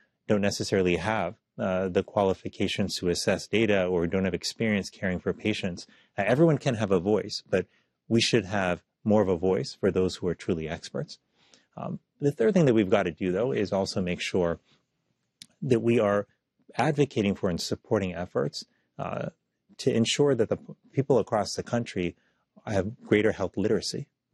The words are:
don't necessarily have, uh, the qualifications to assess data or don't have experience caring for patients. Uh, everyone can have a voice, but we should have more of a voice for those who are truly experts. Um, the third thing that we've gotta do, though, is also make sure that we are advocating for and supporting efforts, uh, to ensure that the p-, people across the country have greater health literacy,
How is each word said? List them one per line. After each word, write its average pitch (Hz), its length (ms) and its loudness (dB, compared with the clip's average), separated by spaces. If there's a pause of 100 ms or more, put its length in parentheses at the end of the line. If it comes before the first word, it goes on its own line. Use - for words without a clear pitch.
(280)
don't 104 140 2
necessarily 95 540 0
have, 101 400 -2 (240)
uh, 95 300 -2
the 92 140 0
qualifications 95 920 -2
to 90 120 -2
assess 87 360 -2
data 101 400 2
or 90 220 0
don't 95 180 0
have 90 80 -2
experience 104 560 -4
caring 90 300 -6
for 92 140 -4
patients. 101 520 -4 (320)
Uh, 101 80 0
everyone 143 320 4
can 127 180 -2
have 104 160 0
a 95 80 4
voice, 101 500 -2
but 92 180 0 (400)
we 113 140 4
should 113 240 2
have 92 360 -2 (220)
more 107 180 4
of 92 60 2
a 92 100 0
voice 92 420 -2
for 98 120 2
those 92 240 0
who 95 120 -6
are 85 60 -2
truly 80 340 -4
experts. - 520 -10 (580)
Um, - 220 -10 (200)
the 143 120 0
third 220 220 2
thing 175 120 6
that 127 80 6
we've 107 160 4
gotta 98 220 2
do, 90 200 -2
though, 113 200 0
is 107 200 -2
also 98 300 -2
make 87 200 -4
sure 85 380 0 (1000)
that 123 200 2
we 117 180 2
are 101 280 2 (480)
advocating 123 600 2
for 98 140 -2
and 82 120 -2
supporting 98 520 -2
efforts, 123 520 -4 (320)
uh, - 320 -6 (480)
to 127 160 0
ensure 139 420 2
that 113 140 0
the - 80 0
p-, - 160 -16 (180)
people 135 280 2
across 101 340 -2
the 92 100 -8
country 98 520 -4 (500)
have 101 380 -4
greater 104 280 2
health 92 240 -4
literacy, 104 520 -2 (260)